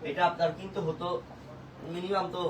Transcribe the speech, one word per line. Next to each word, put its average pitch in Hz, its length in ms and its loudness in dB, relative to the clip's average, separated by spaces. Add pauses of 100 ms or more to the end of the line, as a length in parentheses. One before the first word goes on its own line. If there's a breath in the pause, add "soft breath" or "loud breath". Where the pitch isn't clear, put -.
(100)
এটা 147 200 2
আপনার 165 280 4
কিনতে 190 300 -4
হতো 165 200 -2 (840)
মিনিমাম 185 320 2 (100)
তো 180 140 0